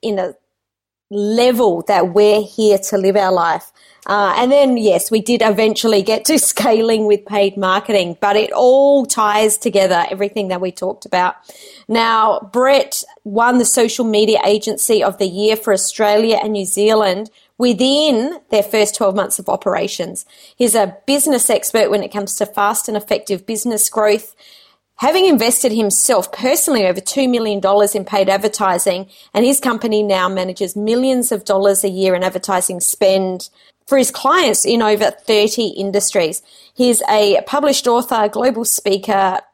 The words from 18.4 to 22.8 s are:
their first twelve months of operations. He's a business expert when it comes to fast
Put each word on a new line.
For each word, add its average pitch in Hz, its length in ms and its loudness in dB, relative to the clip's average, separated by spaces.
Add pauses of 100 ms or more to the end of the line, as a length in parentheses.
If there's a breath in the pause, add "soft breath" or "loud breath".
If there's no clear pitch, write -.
their - 120 2
first 214 320 -2
twelve 196 200 0
months 196 220 -2
of - 120 -8
operations. - 760 -4 (300 loud breath)
He's 233 200 0
a 202 200 0 (100)
business 277 440 0
expert 220 400 0
when 202 140 0
it 170 100 -12
comes 202 220 -8
to 208 100 -2
fast 208 420 -2